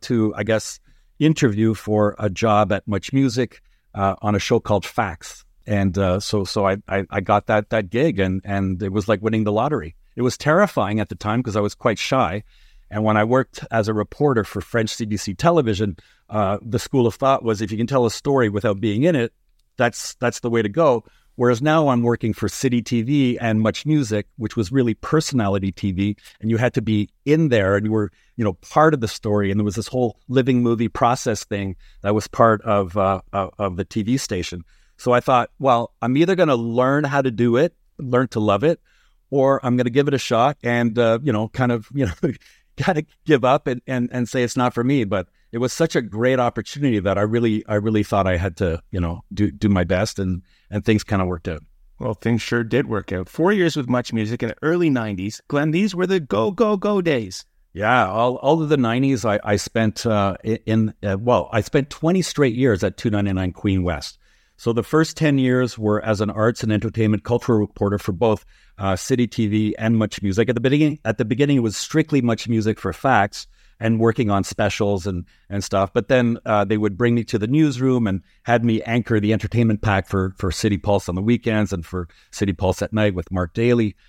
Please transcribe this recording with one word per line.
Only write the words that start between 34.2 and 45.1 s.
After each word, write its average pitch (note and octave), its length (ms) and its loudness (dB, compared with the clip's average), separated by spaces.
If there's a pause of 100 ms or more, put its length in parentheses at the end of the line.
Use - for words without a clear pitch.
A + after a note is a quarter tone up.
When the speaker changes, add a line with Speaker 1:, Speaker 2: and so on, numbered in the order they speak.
Speaker 1:
So B2 160 -2
I B2 80 4
thought, B2 300 0 (100)
"Well, A#2+ 320 2 (100)
I'm B2 140 0
either E3+ 180 4
gonna D#3 220 2
learn B2+ 480 0
how C#3 180 0
to C3 80 0
do A#2 260 2
it, D#3+ 160 2 (260)
learn B2+ 300 0
to A2+ 120 -4
love G#2 240 2
it, D#3+ 160 0 (500)
or C3+ 340 2
I'm B2 120 0
gonna A#2+ 140 0
give C#3 180 2
it C#3 60 0
a C3 40 -2
shot B2 460 2
and, A#2+ 340 0
uh, A#2 240 2
you C#3+ 100 0
know, G#2+ 180 -2
kind B2 200 0
of, A2+ 240 -4
you C3+ 120 0
know, F#2 260 -8 (180)
<laughs> - 260 -20
kinda D#3 280 -2 (200)
give C3 200 4
up C#3 240 2
and, B2 180 -4
and, B2 240 -2
and B2 180 -4
say B2+ 140 -2
it's A#2 140 -2
not B2 180 0
for A#2+ 80 -2
me." C3 220 2
But F#2+ 240 -4 (240)